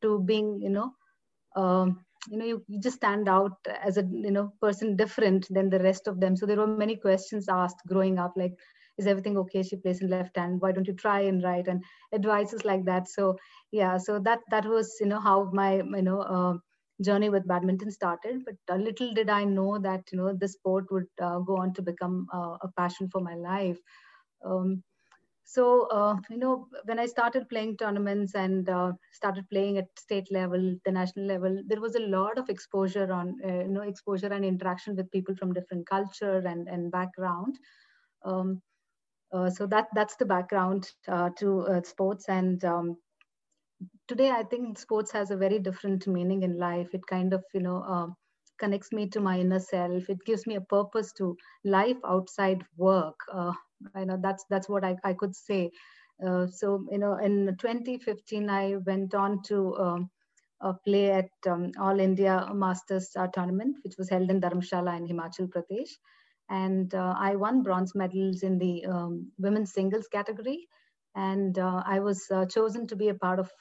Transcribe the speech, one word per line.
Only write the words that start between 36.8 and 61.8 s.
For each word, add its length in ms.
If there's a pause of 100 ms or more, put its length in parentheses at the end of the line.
background. 680 (640)
Um, 360 (720)
uh, 180
so 180
that, 260
that's 220
the 100
background, 640 (160)
uh, 320
to, 220
uh, 220
sports. 460
And, 360
um, 320 (1120)
today, 220
I 120
think 340
sports 360
has 180
a 60
very 240
different 480
meaning 340
in 160
life. 360
It 120
kind 260
of, 120 (100)
you 60
know, 260
uh, 220 (500)
connects 320
me 200
to 100
my 180
inner 220
self. 500
It 160
gives 220
me 80
a 40
purpose 580
to 180 (280)
life 400
outside 600 (120)
work. 380 (180)
Uh, 200 (420)
I 80
know 180
that's, 300
that's 180
what 140
I, 220
I 80
could 240
say. 340 (560)
Uh, 220
so, 420
you 80
know, 200
in 420
twenty 380
fifteen, 520
I 340
went 300
on 300
to, 320
um, 340 (500)
uh, 120 (120)
play 280
at, 180 (160)
um, 320
All 220